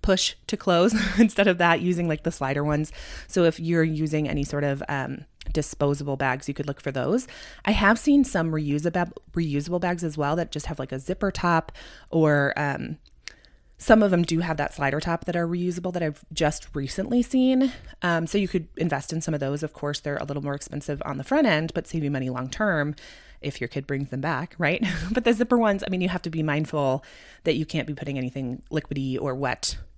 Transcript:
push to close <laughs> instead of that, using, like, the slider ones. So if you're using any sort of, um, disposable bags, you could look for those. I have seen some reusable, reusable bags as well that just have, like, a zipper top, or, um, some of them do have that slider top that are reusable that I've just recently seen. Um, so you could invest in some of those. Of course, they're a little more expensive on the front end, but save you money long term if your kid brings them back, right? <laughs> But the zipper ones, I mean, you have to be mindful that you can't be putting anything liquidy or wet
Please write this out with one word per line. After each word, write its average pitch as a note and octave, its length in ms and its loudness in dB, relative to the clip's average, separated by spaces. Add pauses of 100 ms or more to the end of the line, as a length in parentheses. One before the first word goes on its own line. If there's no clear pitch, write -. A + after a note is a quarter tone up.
push - 320 2 (120)
to - 80 -4
close F#3 380 4 (140)
<laughs> F#3 120 0
instead G#3 280 6
of F3+ 100 4
that, E3+ 240 4
using, F3 260 2
like, D3+ 160 0
the E3 80 0
slider C#3 320 -2
ones. D3+ 280 0 (360)
So F3+ 160 2
if E3 160 4
you're E3 240 2
using D#3 460 0
any C#3+ 140 0
sort D3 200 -2
of, C#3 240 -2
um, C3+ 380 -6 (260)
disposable C#3+ 640 0
bags, C3+ 320 -2
you C#3+ 60 -4
could D3 140 -6
look C#3 120 -8
for C#3 120 -6
those. C#3 360 0 (380)
I G3+ 60 4
have G#3+ 260 6
seen C#4+ 260 6
some E3 280 0
reusable, D#3 600 0 (220)
reusable E3 480 0
bags F3 220 -2
as D3+ 120 -4
well D3 200 0
that E3+ 160 -4
just - 160 -6
have, D3+ 100 -6
like, C3 140 -6
a C3 80 -4
zipper F#3 320 -2
top, E3 400 2 (400)
or, D3 440 4
um, C#3+ 440 -4 (800)
some A3 240 8
of G3+ 80 4
them E3+ 120 4
do E3 180 0
have E3 160 -2
that - 160 -4
slider C#3 260 -2
top E3+ 260 -2
that F3 120 -2
are E3+ 100 0
reusable F3 460 -2
that F3 100 -2
I've D3+ 200 -4 (100)
just D3+ 420 0
recently F#3+ 480 0
seen. C4 480 4 (300)
Um, E3 260 0
so G3+ 100 0
you G3 100 2
could E3+ 200 -2 (100)
invest D#3 360 -2
in D#3+ 80 -4
some D#3+ 120 -2
of D3 60 -2
those. C#3+ 240 -4
Of D3+ 100 -6
course, D3 280 -6
they're C#3+ 160 -6
a - 80 -6
little C#3+ 180 -6
more C#3+ 100 -4
expensive C#3+ 520 -6
on C3+ 120 -6
the C#3 60 -6
front C#4 240 2
end, D#3+ 260 2
but - 140 -4
save D#3+ 160 -4
you C#3+ 80 0
money C3 180 -2
long B2+ 200 -6
term D#3 440 0 (480)
if C#3+ 200 -8
your A#2+ 60 -4
kid C#3 200 -8
brings C#3 220 -4
them C3+ 120 -6
back, D3+ 360 -4
right? F3 280 0 (120)
<laughs> F3 140 -6
But A3+ 120 0
the A#3+ 100 4
zipper A#3 240 2
ones, G#3 280 2
I - 40 -6
mean, F#3 120 0
you F3+ 80 2
have F3 140 -4
to E3+ 60 -4
be D#3+ 140 -2
mindful D3 600 0 (400)
that D#3+ 120 2
you D#3 100 0
can't - 220 -4
be D3+ 60 -6
putting C#3 240 -6
anything B2+ 440 -6 (100)
liquidy C3+ 480 -4
or C3+ 140 -2
wet - 440 -4 (200)